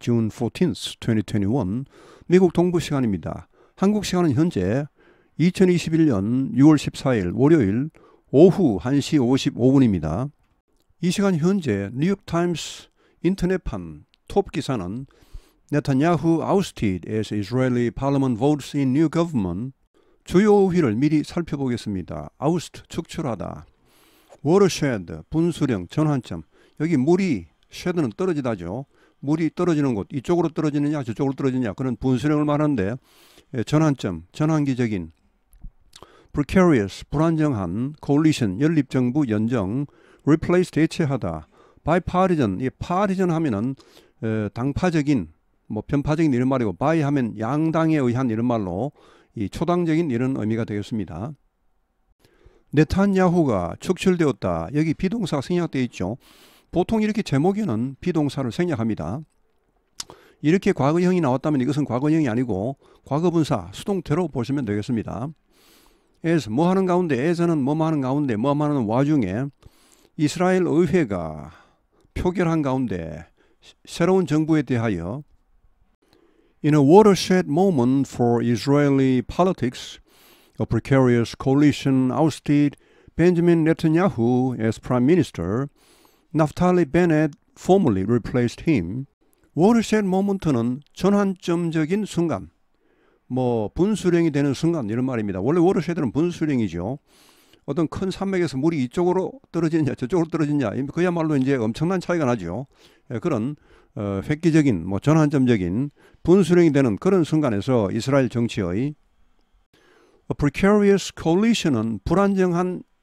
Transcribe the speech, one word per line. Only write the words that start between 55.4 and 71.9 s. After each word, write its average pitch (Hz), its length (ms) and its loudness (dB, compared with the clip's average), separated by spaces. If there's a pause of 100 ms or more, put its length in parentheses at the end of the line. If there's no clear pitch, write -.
생략되어 165 420 -2
있죠. 117 340 -6 (540)
보통 214 320 0
이렇게 214 200 -2
제목에는 139 800 -2
비동사를 147 500 -2
생략합니다. 113 680 -4 (1200)
이렇게 185 300 2
과거형이 175 480 2
나왔다면 139 400 0
이것은 135 240 -2
과거형이 147 440 0
아니고 117 480 -2 (300)
과거분사, 151 640 -2
수동태로 175 560 -4
보시면 135 360 -4
되겠습니다. 104 640 -4 (960)
As, 160 240 0
뭐 139 200 2
하는 190 160 2
가운데, 170 440 0
as는 170 300 0
뭐 139 160 0 (120)
하는 160 140 0
가운데, 131 340 -2
뭐 120 180 0
하는 147 340 0
와중에 123 580 0 (720)
이스라엘 180 500 0
의회가 104 840 0 (600)